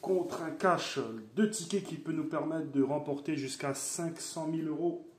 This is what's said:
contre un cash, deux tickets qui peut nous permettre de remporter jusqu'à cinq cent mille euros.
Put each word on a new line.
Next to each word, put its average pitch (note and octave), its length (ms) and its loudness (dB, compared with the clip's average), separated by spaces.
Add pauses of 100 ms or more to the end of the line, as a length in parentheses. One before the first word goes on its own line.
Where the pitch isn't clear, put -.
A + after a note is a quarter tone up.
contre F3+ 400 2
un D#3+ 80 -2
cash, E3 480 2 (380)
deux G#3 160 6
tickets G3 320 -2
qui D#3+ 140 -6
peut D#3+ 140 -6
nous D#3 120 0
permettre D#3 480 -2
de C#3 100 6
remporter C#3+ 560 2
jusqu'à C3+ 380 -2
cinq E3 440 -4
cent D#3+ 280 -4
mille D#3+ 200 0
euros. D#3+ 400 0 (120)